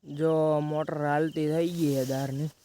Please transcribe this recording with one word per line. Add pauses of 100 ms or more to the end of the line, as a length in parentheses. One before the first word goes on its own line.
(160)
જો
મોટર
હાલતી
થઈ
ગઈ
છે
દારની. (140)